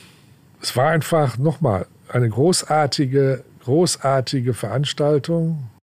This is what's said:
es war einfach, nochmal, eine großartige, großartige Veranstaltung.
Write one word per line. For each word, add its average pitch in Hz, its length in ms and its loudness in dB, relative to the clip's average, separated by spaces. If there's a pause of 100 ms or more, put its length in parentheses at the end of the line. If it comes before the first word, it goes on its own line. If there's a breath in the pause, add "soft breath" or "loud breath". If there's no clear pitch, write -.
(600 loud breath)
es - 160 -8
war 135 140 2
einfach, 151 480 0
nochmal, 127 500 0 (200)
eine 123 220 0
großartige, 139 1160 0 (200)
großartige 135 920 0
Veranstaltung. 147 1160 -2 (200)